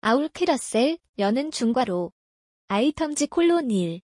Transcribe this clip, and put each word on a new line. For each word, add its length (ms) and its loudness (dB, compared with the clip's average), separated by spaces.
아울 260 2
캐러셀, 680 0
여는 320 0
중괄호. 640 -2
아이템즈 640 0
콜론 420 2
일. 380 -2